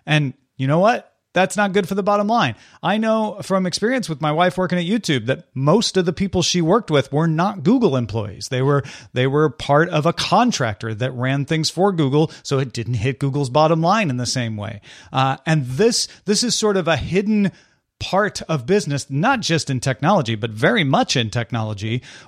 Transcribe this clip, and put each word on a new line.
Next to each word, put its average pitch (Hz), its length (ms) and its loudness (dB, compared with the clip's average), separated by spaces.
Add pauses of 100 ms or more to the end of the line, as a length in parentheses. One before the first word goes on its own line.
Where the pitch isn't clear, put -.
And 147 280 0 (240)
you 135 100 -4
know 151 120 2
what? 220 340 0 (200)
That's 185 240 0
not 208 140 0
good 190 160 0
for 196 60 -6
the 196 80 -2
bottom 208 240 2
line. 208 300 2 (260)
I 185 160 0
know 220 460 0
from 190 240 0
experience 226 420 -2
with 147 120 -6
my 151 100 0
wife 175 260 2
working 180 220 -2
at 175 60 -2
YouTube 160 420 0
that 135 260 -4
most 151 420 2
of 185 100 2
the 170 80 -2
people 185 280 -2
she 175 220 0
worked 190 260 2
with 143 240 2
were 156 140 2
not 175 340 0
Google 190 340 4
employees. 107 520 -4
They 127 160 -2
were, 139 180 2 (320)
they 127 140 2
were 147 240 2
part 151 380 2
of 156 180 0
a 170 60 2
contractor 123 800 0
that 127 160 -4
ran 131 340 -2
things 160 240 -2
for 196 220 0
Google, 151 400 2 (100)
so - 160 -2
it 131 160 -4
didn't 117 220 -4
hit 123 240 -2
Google's 139 320 -2
bottom 156 300 4
line 185 280 2
in 123 80 -2
the 123 80 -4
same 117 320 -4
way. 104 240 -10 (320)
Uh, 135 320 0
and 156 180 2
this, 143 440 0 (180)
this 202 160 0
is 233 140 -2
sort 214 200 0
of 175 120 0
a 160 100 2
hidden 202 540 0 (480)
part 196 440 -2
of 143 220 -4
business, 143 420 -2
not 202 340 0
just 160 280 -2
in 131 100 -2
technology, 135 540 0
but 110 160 -4
very 156 360 0
much 139 300 0
in 117 140 0
technology, 110 720 -4 (260)